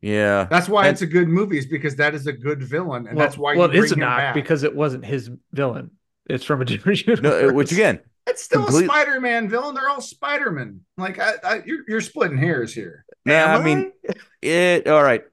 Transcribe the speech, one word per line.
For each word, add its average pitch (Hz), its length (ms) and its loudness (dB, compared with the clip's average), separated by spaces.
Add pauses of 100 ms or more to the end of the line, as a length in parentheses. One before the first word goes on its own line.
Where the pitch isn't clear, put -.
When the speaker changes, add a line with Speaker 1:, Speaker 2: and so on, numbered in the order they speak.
Speaker 1:
Yeah. 101 500 2
Speaker 2:
That's 175 180 2
why 196 200 4
Speaker 1:
And - 0 -
Speaker 2:
it's 139 140 0
a 180 40 -4
good 170 220 2
movie, 185 300 0
is 135 80 -6
because 143 300 -6
that 147 180 0
is 139 120 -8
a 147 60 -4
good 135 300 -6
villain. 127 440 -6
And 120 120 -6
Speaker 3:
Well, - 20 2
Speaker 2:
that's 143 180 0
why 143 160 -2
Speaker 3:
well, 175 120 4
Speaker 2:
you 156 40 2
Speaker 3:
it 143 40 -4
is 202 180 4
a - 40 2
Speaker 2:
bring - 20 0
him 131 140 0
Speaker 3:
knock - 20 0
Speaker 2:
back. 131 180 0
Speaker 3:
because 143 300 0
it 147 120 0
wasn't 139 300 -2
his 120 260 -8 (220)
villain. 135 380 -4 (360)
It's 135 180 -4
from 139 180 0
a - 20 -2
<laughs> - 20 -6
different 120 400 -2
universe. 208 160 2
Speaker 1:
No, 135 300 4
which 139 200 2
again, 175 280 2 (260)
Speaker 2:
It's - 160 -4
still - 240 0
Speaker 1:
complete - 40 0
Speaker 2:
a - 20 4
Spider-Man 269 760 0
villain. 262 260 -4
They're 262 140 -4
all 277 120 -2
Spider-Man. 185 800 -6 (160)
Like, 185 220 -8
I, 214 240 0
I, 208 220 -4
you're, 311 240 -8
you're 214 120 -2
splitting 175 380 -2
hairs 135 360 0
here. 92 300 -14 (200)
Speaker 1:
No, 147 100 4 (100)
Speaker 3:
Am 160 100 4
Speaker 1:
I 156 40 4
mean, 160 280 2 (220)
Speaker 3:
I? - 60 -4 (280)
Speaker 1:
it, 175 440 2
all 151 160 6
right. 123 200 4 (100)